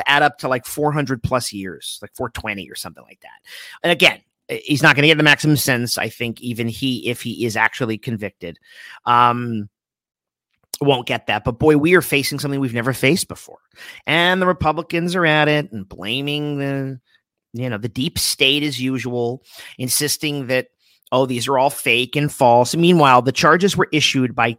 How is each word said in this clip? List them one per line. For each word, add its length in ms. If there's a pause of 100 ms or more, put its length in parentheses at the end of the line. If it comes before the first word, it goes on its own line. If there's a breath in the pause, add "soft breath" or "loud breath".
add 160
up 160
to, 100
like, 180
four 280
hundred 280
plus 300
years, 500
like, 140
four 140
twenty 400
or 60
something 280
like 160
that. 220 (420 loud breath)
And 80
again, 300 (260)
he's 340
not 140
gonna 120
get 100
the 60
maximum 340
sentence. 400
I 100
think 320
even 300
he, 400
if 120
he 240
is 120
actually 400
convicted, 600 (460 loud breath)
um, 640 (1120)
won't 280
get 200
that. 160
But 160
boy, 180
we 180
are 60
facing 380
something 220
we've 120
never 200
faced 340
before. 320 (480 loud breath)
And 340
the 60
Republicans 680
are 100
at 240
it 240
and 160
blaming 680
the, 400 (520)
you 180
know, 80
the 120
deep 280
state 460
as 160
usual, 640 (340 loud breath)
insisting 720
that, 200 (440)
oh, 160
these 200
are 120
all 100
fake 460
and 180
false. 420
Meanwhile, 460
the 100
charges 460
were 140
issued 420
by 260